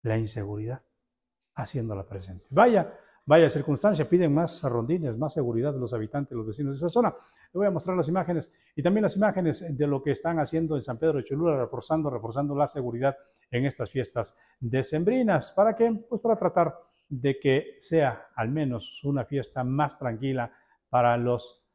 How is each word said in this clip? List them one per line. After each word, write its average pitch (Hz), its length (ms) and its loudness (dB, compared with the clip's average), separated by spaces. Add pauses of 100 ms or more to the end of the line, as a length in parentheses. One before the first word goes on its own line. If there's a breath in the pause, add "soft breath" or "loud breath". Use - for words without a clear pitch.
la 110 140 0
inseguridad, 110 640 -6 (720)
haciéndola 110 520 -6
presente. 92 440 -14
Vaya, 202 420 4 (320 loud breath)
vaya 156 240 8
circunstancia, 151 580 0
piden 175 260 4
más 165 300 0
rondines, 120 540 -2
más 143 160 -4
seguridad 127 400 -2
de 131 60 -6
los 120 120 -4
habitantes, 120 460 -6
los 110 100 -6
vecinos 139 320 -6
de 165 60 -4
esa 170 40 0
zona. 226 200 2 (420 loud breath)
Le 175 60 -6
voy 202 100 2
a 190 40 2
mostrar 180 260 -2
las 147 100 0
imágenes 170 460 -2 (220 soft breath)
y 139 80 -6
también 202 180 4
las 202 160 2
imágenes 180 580 0
de 143 120 0
lo 139 160 0
que 143 80 0
están 165 280 -2
haciendo 156 360 -2
en 127 60 -2
San 120 160 -8
Pedro 151 260 0
Cholula, 151 340 0
reforzando, 143 520 -2
reforzando 127 460 -4
la 143 120 2
seguridad 127 500 -2 (320 soft breath)
en 127 160 0
estas 127 240 -4
fiestas - 480 -6 (220 soft breath)
decembrinas. 165 920 0
¿Para 214 240 2
qué? 233 160 4 (160)
Pues 226 140 -4
para 226 160 2
tratar 170 400 2 (320)
de 139 300 -2
que 139 400 0
sea 143 560 0
al 113 140 -2
menos 135 540 -4
una 139 220 -2
fiesta 131 380 -6
más 135 340 -2
tranquila 127 540 -4 (380 soft breath)
para 120 280 4
los 120 580 -4